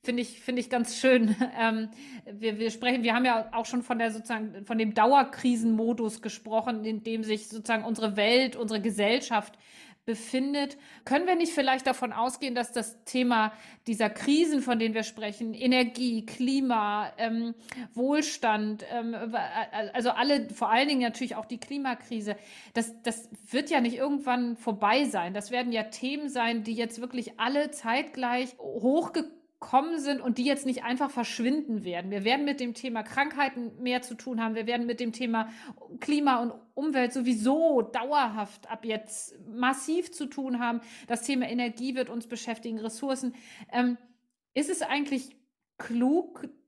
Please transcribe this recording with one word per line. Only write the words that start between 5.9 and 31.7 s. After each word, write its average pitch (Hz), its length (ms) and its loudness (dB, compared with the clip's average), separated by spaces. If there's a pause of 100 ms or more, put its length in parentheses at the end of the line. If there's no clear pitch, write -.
gesprochen, 220 640 -2
in 220 200 -4
dem 226 180 -2
sich 214 260 -2
sozusagen 220 360 -2
unsere 220 320 0
Welt, 247 400 6
unsere 220 240 -2
Gesellschaft 214 760 2 (500)
befindet. 277 720 -2 (260)
Können 302 220 2
wir 359 100 4
nicht 330 160 2
vielleicht 262 340 2
davon 247 280 0
ausgehen, 247 400 -2
dass 240 180 -2
das - 320 -6
Thema 240 480 2 (340)
dieser 220 220 2
Krisen, 294 540 4
von 247 160 2
denen 220 160 0
wir 220 80 0
sprechen, 214 500 -6
Energie, 240 720 2
Klima, 226 960 0
ähm, 226 360 -2 (380)
Wohlstand, 233 960 0
ähm, 233 240 -4 (800)
also 247 180 0
alle, 247 380 2
vor 202 220 -2
allen 254 180 4
Dingen 269 140 2
natürlich 240 340 -4
auch 220 80 -8
die 240 160 -10
Klimakrise, 240 760 -6 (360)
das, 226 300 -4
das - 260 -6 (220)
wird 294 180 0
ja 285 140 4
nicht 233 160 0
irgendwann 254 580 0
vorbei 220 480 2
sein. 185 300 -2
Das 208 160 -6
werden 247 200 0
ja 220 140 0
Themen 277 460 -6
sein, 233 340 0
die 226 100 -4
jetzt 226 280 -4
wirklich 247 360 -8
alle 285 320 0
zeitgleich 254 880 -2
hochgekommen 294 1400 0
sind 277 240 -2
und 240 160 0
die 247 60 0
jetzt 285 200 2
nicht 254 180 -2
einfach 254 280 -2
verschwinden 240 720 -2